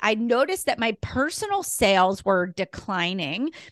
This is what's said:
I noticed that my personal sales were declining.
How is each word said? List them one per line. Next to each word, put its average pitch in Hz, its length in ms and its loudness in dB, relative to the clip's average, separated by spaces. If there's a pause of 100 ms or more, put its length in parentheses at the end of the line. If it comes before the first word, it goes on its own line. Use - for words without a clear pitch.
I 214 160 2
noticed 247 500 0
that 247 120 0
my 226 220 -2
personal 370 640 -2
sales 190 600 2
were 185 240 2
declining. 180 1040 -4 (220)